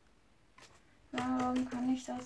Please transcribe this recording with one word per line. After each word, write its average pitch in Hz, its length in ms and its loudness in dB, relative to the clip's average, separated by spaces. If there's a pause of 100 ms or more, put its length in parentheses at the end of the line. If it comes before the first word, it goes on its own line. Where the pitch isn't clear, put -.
(1120)
Warum 254 540 2
kann 254 220 -2
ich 262 160 0
das? 247 200 -6